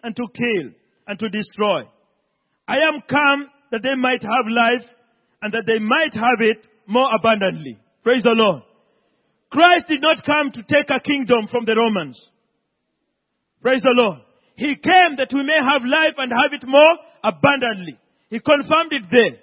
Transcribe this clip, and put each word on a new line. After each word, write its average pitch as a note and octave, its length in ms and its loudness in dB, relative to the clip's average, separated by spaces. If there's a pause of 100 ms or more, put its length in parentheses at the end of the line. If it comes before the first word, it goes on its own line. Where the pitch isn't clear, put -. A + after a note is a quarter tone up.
and A#3 120 -10
to A#3+ 200 -8
kill G#3+ 360 -4 (360)
and G3+ 120 -12
to A3 100 -6
destroy. G3+ 540 -4 (840)
I A#3+ 120 -2
am D4+ 300 0
come C#4 400 0 (220)
that A#3 100 -6
they C4 140 -2
might B3+ 260 -2
have A3+ 260 -2
life A#3 400 0 (540)
and G#3 120 -8
that A3+ 120 -6
they A3+ 140 0
might B3+ 340 0
have A#3 280 0
it A3+ 240 0 (200)
more B3 300 0
abundantly." F3+ 640 -2 (260)
Praise A#3+ 200 2
the A3+ 120 4
Lord. G3+ 280 0 (880)
Christ E4+ 360 4
did D4 140 -4
not D4+ 240 0
come D4 260 0
to A3+ 120 -16
take C#4+ 260 0
a C4+ 100 -2
kingdom B3 480 -2
from A#3+ 160 -4
the A3 120 -2
Romans. G3+ 440 -2 (1400)
Praise C4 220 0
the C4 120 4
Lord. G#3 240 0 (360)
He C#4 200 -6
came F4 420 4
that C4 160 -4
we C#4 100 -2
may D4+ 140 0
have C4+ 260 0
life D#4 340 0
and C4 140 -6
have C#4+ 220 0
it C#4 120 -12
more D4 300 6 (280)
abundantly. G#3+ 720 -2 (320)
He G#3+ 100 -8
confirmed D4+ 540 0
it C4 160 -6
there. G#3 340 2